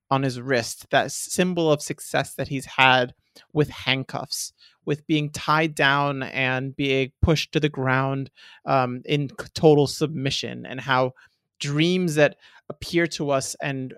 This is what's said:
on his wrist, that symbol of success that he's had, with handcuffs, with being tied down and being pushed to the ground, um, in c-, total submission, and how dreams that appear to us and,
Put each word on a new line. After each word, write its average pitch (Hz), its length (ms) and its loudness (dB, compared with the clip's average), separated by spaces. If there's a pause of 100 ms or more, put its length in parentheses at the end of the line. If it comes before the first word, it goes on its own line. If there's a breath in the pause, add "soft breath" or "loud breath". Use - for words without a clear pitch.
(120)
on 135 100 2
his 127 180 -2
wrist, 123 500 -2
that 131 200 2
symbol 170 640 0
of 147 100 0
success - 520 -6
that 135 120 -6
he's 135 200 -8
had, 127 460 4 (400 soft breath)
with 147 160 2
handcuffs, - 840 -6 (340 soft breath)
with 147 200 -4
being 147 240 0
tied 156 440 0
down 143 480 2
and 131 540 -4
being 135 340 0 (100)
pushed - 320 0
to 160 80 0
the 151 80 0
ground, 135 640 -2 (340 loud breath)
um, 127 400 0
in 143 240 0
c-, - 240 -14
total 147 340 6
submission, 131 800 -4
and 127 160 -10
how 127 320 2 (460 soft breath)
dreams 160 560 0
that 147 220 4 (320 soft breath)
appear - 380 -2
to 151 240 -4
us 135 320 -2
and, 131 360 -6